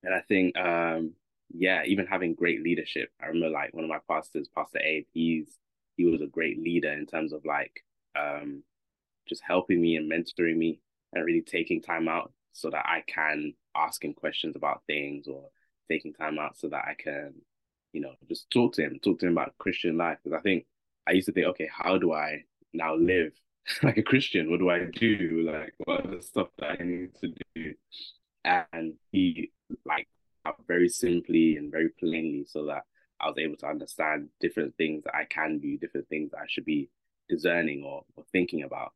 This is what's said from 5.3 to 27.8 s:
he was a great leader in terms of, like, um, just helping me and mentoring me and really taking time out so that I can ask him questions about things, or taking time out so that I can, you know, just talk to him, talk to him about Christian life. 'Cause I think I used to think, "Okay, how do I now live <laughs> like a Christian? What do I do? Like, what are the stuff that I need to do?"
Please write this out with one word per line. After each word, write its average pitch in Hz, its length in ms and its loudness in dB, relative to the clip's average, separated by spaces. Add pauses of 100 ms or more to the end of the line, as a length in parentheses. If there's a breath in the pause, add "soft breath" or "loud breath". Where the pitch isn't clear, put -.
he 87 100 4
was 82 160 4
a 76 40 -4
great 80 320 -2
leader 82 320 0
in 73 160 -6
terms 78 260 -4
of, 73 120 -10
like, 73 400 -4 (340)
um, 73 440 -4 (640)
just - 140 -8
helping 90 380 2
me 82 160 4
and 78 140 -2
mentoring 82 460 0
me 82 240 0 (320)
and 82 120 -2
really 85 180 2
taking 82 400 -2
time 82 260 -2
out 82 240 -2 (200)
so - 180 -6
that 78 160 -2
I 82 200 0
can 76 480 -2 (220)
ask - 280 -2
him 73 100 -4
questions 76 420 -4
about 73 300 -2
things, 71 420 -4
or 69 220 -12 (400)
taking 76 240 -4
time 78 240 -4
out 76 180 -6
so - 120 -8
that 73 180 -4
I - 80 -6
can, 71 400 -8 (580)
you 78 80 -6
know, 65 140 -8 (140)
just - 220 -10
talk 120 240 6
to - 80 0
him, 71 200 -4
talk 90 180 2
to 92 60 2
him 87 60 4
about 78 260 0
Christian 85 380 -2
life. 82 260 0
'Cause 80 100 -6
I 80 80 -2
think 92 260 0 (400)
I 82 60 2
used 92 140 4
to - 60 -2
think, 82 160 4
"Okay, 78 180 -2
how 92 320 2
do 87 140 4
I 76 320 -2 (280)
now 80 220 -2
live 85 440 4 (280)
<laughs> - 160 -4
like 127 160 4
a 107 40 4
Christian? 101 480 2
What 85 80 4
do 90 120 4
I 87 160 2
do? 90 560 2
Like, 78 320 -4 (100)
what - 220 0
are - 100 -8
the 87 60 -12
stuff - 260 -2 (100)
that 87 220 -4
I 87 40 -6
need 90 320 -6
to 85 180 -8 (200)
do?" 80 200 -8 (680 loud breath)